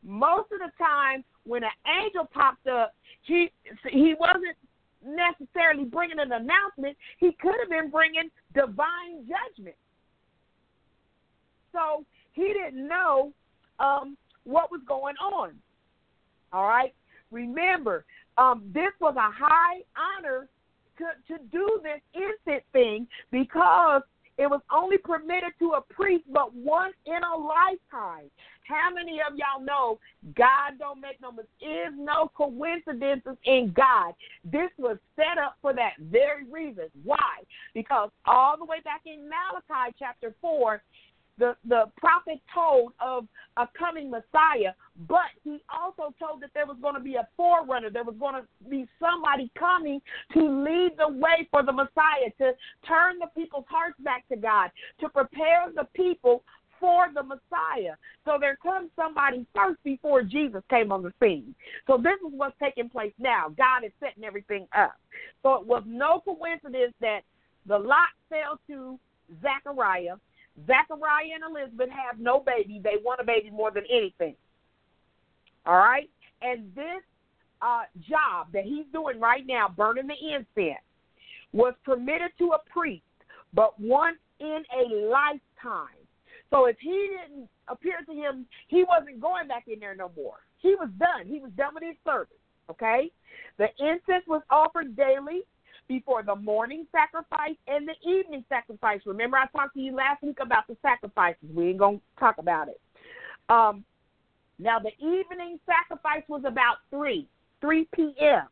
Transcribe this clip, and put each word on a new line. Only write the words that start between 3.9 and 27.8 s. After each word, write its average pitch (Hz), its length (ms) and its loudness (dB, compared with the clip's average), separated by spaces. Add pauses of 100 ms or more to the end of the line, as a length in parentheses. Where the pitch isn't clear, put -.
he 311 300 6
wasn't 349 360 2 (460)
necessarily 320 840 0
bringing 311 340 -6
an 277 140 -2
announcement. 285 640 -2 (220)
He 349 240 2
could 381 180 0
have 440 120 -4
been 320 200 -2
bringing 320 380 0 (260)
divine 302 720 -4
judgment. 339 500 -10 (2000)
So 311 320 -4 (280)
he 392 200 -2
didn't 285 340 -6
know, 294 460 2 (460)
um, 277 380 0 (280)
what 311 260 0
was 339 160 -12
going 277 300 -4
on. 339 360 -4 (1000)
All 190 140 0
right? 254 280 2 (360)
Remember, 240 720 -2 (340)
um, 240 340 4
this 349 280 -2
was 302 160 2
a 220 160 2
high 330 480 4 (160)
honor 311 500 -6 (520)
to, 320 60 -8 (300)
to 320 160 -14
do 403 320 -2
this 294 180 -8 (140)
incense 370 580 -6
thing 233 360 2 (220)
because 320 720 4 (360)
it 285 100 2
was 285 120 0 (120)
only 370 240 4
permitted 349 600 -2
to 339 140 0
a 285 80 0
priest, 359 520 -2
but 285 220 0
once 320 400 0 (100)
in 330 180 -4
a 339 140 -4
lifetime. 294 960 -2 (360)